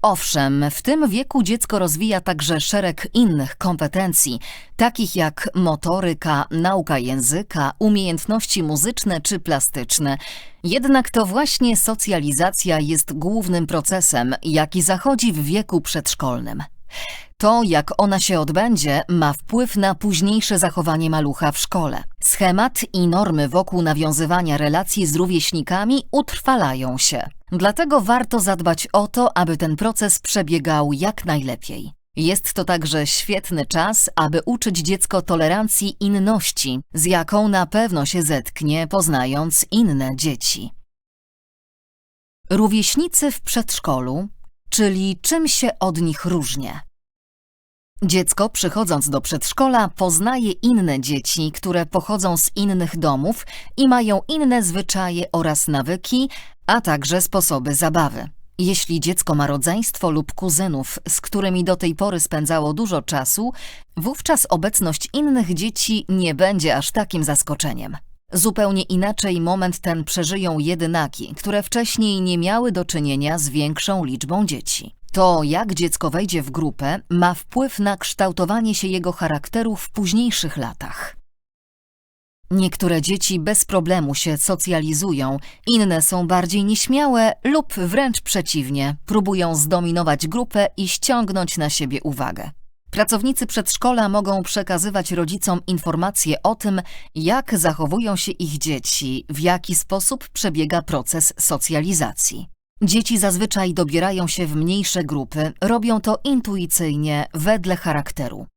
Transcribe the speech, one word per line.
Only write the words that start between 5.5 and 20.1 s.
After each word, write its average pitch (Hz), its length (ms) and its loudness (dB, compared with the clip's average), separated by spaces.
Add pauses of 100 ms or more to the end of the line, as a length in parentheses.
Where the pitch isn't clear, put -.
motoryka, 170 960 0
nauka 165 480 0
języka, 135 800 -2
umiejętności 208 840 0
muzyczne 165 580 0
czy 180 200 -2
plastyczne. 139 800 -2 (460)
Jednak 254 460 2
to 220 160 2
właśnie 240 500 2
socjalizacja 170 1040 0
jest 151 320 0
głównym 180 540 0
procesem, 147 760 0
jaki 156 400 2
zachodzi 185 500 2
w 151 120 0
wieku 175 360 0
przedszkolnym. 123 840 -4 (720)
To, 226 260 4
jak 185 360 2
ona 196 220 4
się 180 200 2
odbędzie, 151 680 2
ma 160 240 4
wpływ 226 440 -2
na 190 180 2
późniejsze 202 640 0